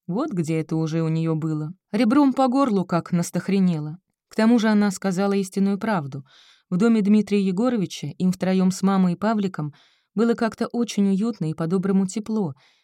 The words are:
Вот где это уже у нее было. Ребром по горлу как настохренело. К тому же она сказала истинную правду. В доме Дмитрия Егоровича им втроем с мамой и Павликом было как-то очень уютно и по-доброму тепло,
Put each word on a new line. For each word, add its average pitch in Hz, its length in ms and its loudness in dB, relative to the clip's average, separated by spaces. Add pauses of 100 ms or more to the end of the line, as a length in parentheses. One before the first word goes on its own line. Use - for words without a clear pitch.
Вот 254 260 -4
где 160 280 -2
это 156 160 -4
уже 160 260 -2
у 160 60 -2
нее 160 280 0
было. 156 380 -4 (180)
Ребром 254 420 4
по 269 140 2
горлу 240 380 2
как 170 260 -4
настохренело. 175 880 0 (300)
К - 80 -20
тому 226 240 4
же 214 80 0
она 208 240 4
сказала 196 420 -2
истинную 196 460 -2
правду. 143 460 -6 (440)
В 180 80 -2
доме 226 240 4
Дмитрия 202 400 2
Егоровича 196 680 -2 (100)
им 185 140 2
втроем 185 400 0
с 185 120 -4
мамой 190 300 2
и - 20 -4
Павликом 190 580 -2 (400)
было 233 200 2
как-то 226 340 -2
очень 226 400 0
уютно 196 420 -2
и 156 40 -4
по-доброму 190 520 0
тепло, 208 480 -4 (300)